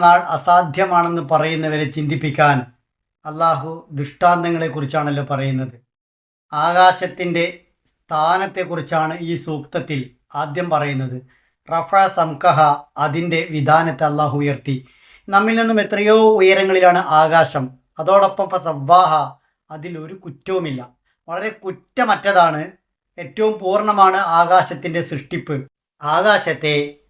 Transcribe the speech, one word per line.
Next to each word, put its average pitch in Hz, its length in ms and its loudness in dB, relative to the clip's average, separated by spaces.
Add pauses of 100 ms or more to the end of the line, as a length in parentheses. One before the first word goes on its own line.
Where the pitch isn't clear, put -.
നാൾ 175 120 8 (200)
അസാധ്യമാണെന്ന് 175 840 0 (100)
പറയുന്നവരെ 156 540 -2 (100)
ചിന്തിപ്പിക്കാൻ 147 600 0 (640)
അള്ളാഹു 156 460 -2 (300)
ദൃഷ്ടാന്തങ്ങളെക്കുറിച്ചാണല്ലോ 156 1300 -2
പറയുന്നത്. 131 460 -4 (760)
ആകാശത്തിൻ്റെ 175 880 2 (480)
സ്ഥാനത്തെക്കുറിച്ചാണ് 165 1200 -2 (140)
ഈ - 20 -4 (140)
സൂക്തത്തിൽ 156 560 -8 (400)
ആദ്യം 156 320 -6
പറയുന്നത്. 139 420 -4 (540)
റഫ 165 220 -4 (260)
സംകഹ 160 420 0 (460)
അതിൻ്റെ 160 360 -2 (140)
വിധാനത്തെ 156 540 0
അള്ളാഹു 147 340 -2
ഉയർത്തി. 139 340 -4 (520)
നമ്മിൽ 214 320 2
നിന്നും 226 240 0
എത്രയോ 208 320 2 (240)
ഉയരങ്ങളിലാണ് 185 640 4 (180)
ആകാശം. 156 440 2 (360)
അതോടൊപ്പം 190 520 2
ഫസവ്വാഹ 160 600 2 (580)
അതിലൊരു 160 440 -14 (100)
കുറ്റവുമില്ല, 160 560 -6 (480)
വളരെ 190 220 -6 (140)
കുറ്റമറ്റതാണ്, 185 960 0 (560)
ഏറ്റവും 214 360 -4 (100)
പൂർണ്ണമാണ് 196 580 2 (180)
ആകാശത്തിൻ്റെ 175 720 0
സൃഷ്ടിപ്പ്. 151 480 -8 (440)
ആകാശത്തെ 156 760 0 (320)